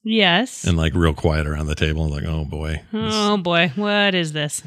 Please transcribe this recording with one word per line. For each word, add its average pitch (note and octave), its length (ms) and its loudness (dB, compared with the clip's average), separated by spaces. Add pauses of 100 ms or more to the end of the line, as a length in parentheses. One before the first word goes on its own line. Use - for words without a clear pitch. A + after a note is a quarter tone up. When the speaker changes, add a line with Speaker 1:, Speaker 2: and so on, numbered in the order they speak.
Speaker 1:
Yes. A3 600 2
Speaker 2:
And, E2+ 140 4
like, D#2+ 160 2
real E2 220 4
quiet D#2 320 0
around D2+ 180 -4
the D2+ 80 -4
table. D#2 340 0
Like, D2 180 -4
"Oh, D#2+ 200 -4
boy. D2+ 460 -6
This" A3 240 -4
Speaker 1:
Oh, G#3 220 2
boy. E3+ 380 0
What G#3 380 2
is E3 200 -2
this? D3 340 -6